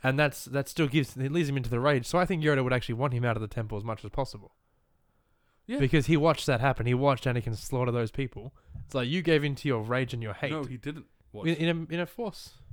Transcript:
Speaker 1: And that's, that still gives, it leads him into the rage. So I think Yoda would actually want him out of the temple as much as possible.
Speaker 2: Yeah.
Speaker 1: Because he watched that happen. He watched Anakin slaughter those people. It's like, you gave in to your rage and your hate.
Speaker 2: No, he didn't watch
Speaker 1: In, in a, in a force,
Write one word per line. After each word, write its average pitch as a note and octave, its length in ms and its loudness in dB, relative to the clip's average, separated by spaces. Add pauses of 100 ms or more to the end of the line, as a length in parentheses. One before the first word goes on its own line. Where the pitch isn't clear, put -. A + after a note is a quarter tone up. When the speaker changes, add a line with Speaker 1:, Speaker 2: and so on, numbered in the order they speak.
Speaker 1:
And C3 160 2
that's, D3 280 0
that C3+ 240 -2
still D#3+ 180 2
gives, C#3 300 0
it C3 120 -2
leads D#3 200 2
him C3+ 80 0
into A#2+ 120 -2
the A#2+ 120 0
rage. C3+ 240 4
So - 120 0
I F3+ 80 4
think E3+ 160 0
Yoda D3 220 4
would B2+ 80 0
actually B2 240 0
want B2+ 180 0
him A#2+ 120 0
out A#2 100 2
of A2 60 -4
the G#2+ 80 -4
temple G#2+ 280 -6
as G2+ 60 -6
much A2+ 220 -6
as G#2+ 60 -12
possible. A2+ 420 -6 (1120)
Speaker 2:
Yeah. A#3+ 120 -4
Speaker 1:
Because C#3 260 4
he D#3+ 100 6
watched D3+ 320 4
that B2 140 2
happen. B2+ 240 2
He B2 80 2
watched C3 320 2
Anakin A#2+ 320 0
slaughter B2 340 -2
those A#2 200 -2
people. B2 420 -8 (320)
It's - 100 -10
like, B2 140 0
you F3 120 0
gave D#3 220 4
in C#3+ 120 -2
to D3+ 120 -6
your A#2+ 140 0
rage B2 320 -2
and A#2 100 -6
your G#2+ 100 -6
hate. C3+ 180 -6
Speaker 2:
No, D3+ 120 -4
he B2 140 -10
didn't D3 280 -10 (280)
watch G#2+ 140 -6
Speaker 1:
In, E3 80 2
in E3 340 0
a, D#3+ 60 -6
in E3+ 40 -2
a F3 60 -2
force, - 460 -10 (220)